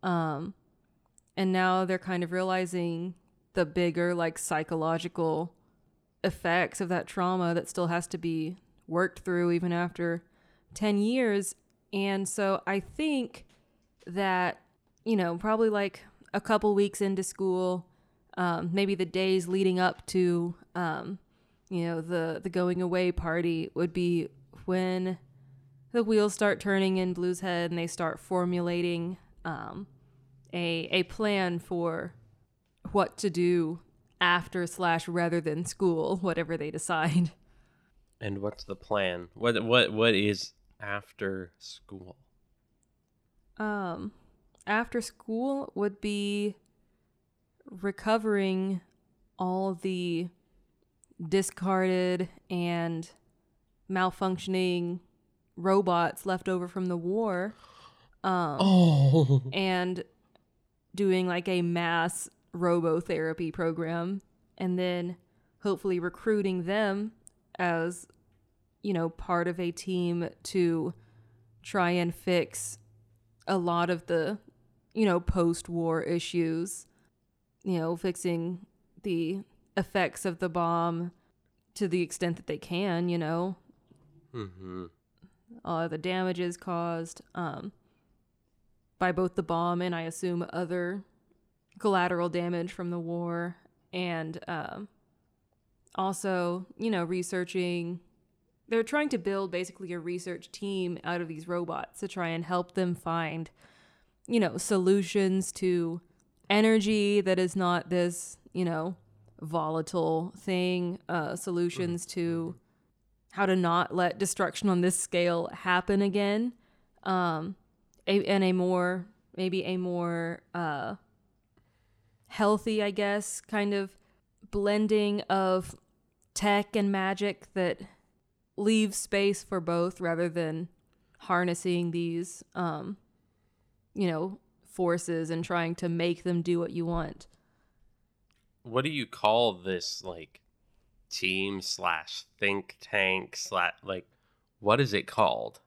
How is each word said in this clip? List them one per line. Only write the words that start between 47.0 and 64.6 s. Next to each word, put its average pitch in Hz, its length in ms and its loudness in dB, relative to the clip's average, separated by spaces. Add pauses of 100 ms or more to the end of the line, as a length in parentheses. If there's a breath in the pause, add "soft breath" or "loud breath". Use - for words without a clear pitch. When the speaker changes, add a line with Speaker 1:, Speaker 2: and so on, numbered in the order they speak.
Speaker 1:
recovering 196 1120 0 (580)
all 185 360 -2
the 180 540 -2 (1000)
discarded 185 1000 2 (200)
and 170 600 -2 (840)
malfunctioning 185 1120 0 (560)
robots 175 680 2
left 185 240 -2
over 180 200 0
from 185 180 -4
the 180 100 0
war, 190 580 -2 (680 loud breath)
um, 175 360 0
Speaker 2:
Oh. 151 840 8 (100)
Speaker 1:
and 180 520 0 (880)
doing, 185 320 4
like, 180 220 -2
a 180 140 2
mass 170 640 0 (260)
robotherapy 165 960 0
program, 170 680 -2 (360)
and 180 200 0